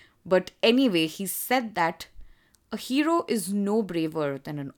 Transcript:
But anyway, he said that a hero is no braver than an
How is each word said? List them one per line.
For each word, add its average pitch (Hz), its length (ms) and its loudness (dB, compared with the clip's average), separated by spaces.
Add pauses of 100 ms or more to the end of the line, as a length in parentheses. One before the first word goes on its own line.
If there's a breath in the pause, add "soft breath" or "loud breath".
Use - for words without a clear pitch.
(240 loud breath)
But 185 260 2 (120)
anyway, 233 440 4
he 185 200 -8
said 226 480 -2
that 170 340 -2 (640 soft breath)
a 226 40 -4
hero 302 520 0
is 196 240 -2
no 202 300 0
braver 160 600 -2
than 147 160 -8
an 139 200 -8